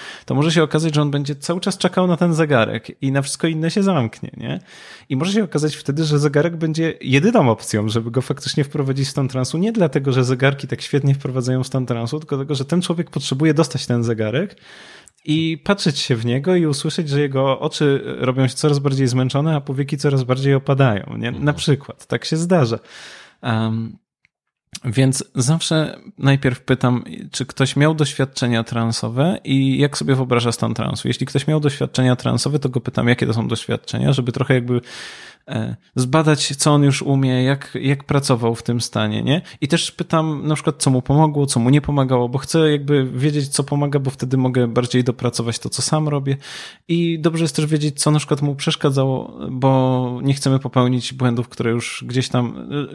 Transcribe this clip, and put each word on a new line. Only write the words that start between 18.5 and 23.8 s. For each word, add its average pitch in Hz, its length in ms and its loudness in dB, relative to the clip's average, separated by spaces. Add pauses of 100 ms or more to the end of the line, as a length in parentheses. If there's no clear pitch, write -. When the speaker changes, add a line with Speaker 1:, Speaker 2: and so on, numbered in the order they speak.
Speaker 1:
coraz 147 260 2
bardziej 135 280 2
zmęczone, 131 480 0
a 143 60 -2
powieki 139 360 -4
coraz 139 260 2
bardziej 135 320 2
opadają, 135 480 2 (140)
nie? 113 100 -2
Speaker 2:
Mhm. 135 180 -4
Speaker 1:
Na 147 80 2
przykład, - 520 -2
tak - 200 -6
się 160 120 -2
zdarza. 160 420 2 (600)
Em, 113 560 -2 (880)